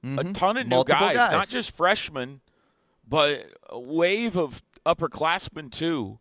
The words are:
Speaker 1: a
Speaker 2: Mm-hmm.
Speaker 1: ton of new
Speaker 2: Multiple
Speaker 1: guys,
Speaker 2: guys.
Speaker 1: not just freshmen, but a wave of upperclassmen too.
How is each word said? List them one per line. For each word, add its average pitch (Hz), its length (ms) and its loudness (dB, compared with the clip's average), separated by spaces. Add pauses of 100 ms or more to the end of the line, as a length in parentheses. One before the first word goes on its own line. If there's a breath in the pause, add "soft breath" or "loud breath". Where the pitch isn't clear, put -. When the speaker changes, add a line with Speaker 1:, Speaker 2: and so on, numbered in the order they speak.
Speaker 1:
a - 20 -10
Speaker 2:
Mm-hmm. 139 260 -4
Speaker 1:
ton 196 240 0
of 262 100 -4
new - 100 -4
Speaker 2:
Multiple 135 300 4
Speaker 1:
guys, 165 100 2
Speaker 2:
guys. 240 160 4
Speaker 1:
not 185 160 0
just 247 220 -6
freshmen, 147 680 -2 (680)
but 147 380 2 (220)
a 113 100 -10
wave 175 580 0
of 143 240 -2 (240)
upperclassmen 160 880 -2
too. 127 500 -4